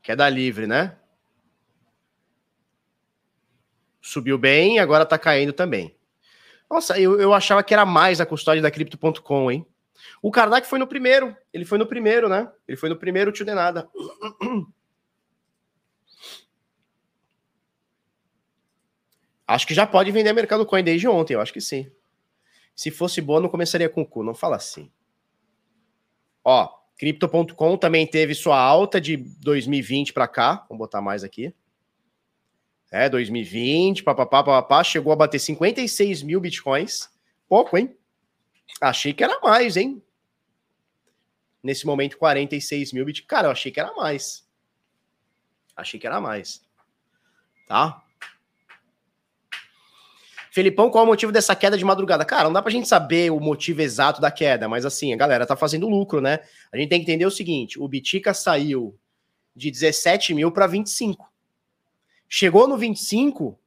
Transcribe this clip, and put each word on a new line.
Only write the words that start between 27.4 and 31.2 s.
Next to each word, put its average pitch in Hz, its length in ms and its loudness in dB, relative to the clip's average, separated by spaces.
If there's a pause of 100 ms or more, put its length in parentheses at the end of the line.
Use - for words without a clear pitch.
com 170 220 0
também 160 280 2
teve 156 300 0
sua 147 240 2
alta 175 400 4
de 151 160 -4
dois 135 500 -4
mil 139 140 -2
e - 20 -4
vinte 135 300 -4
pra 127 160 0
cá. 127 400 0
Vamos 110 120 -18
botar 107 200 -8
mais 101 240 -6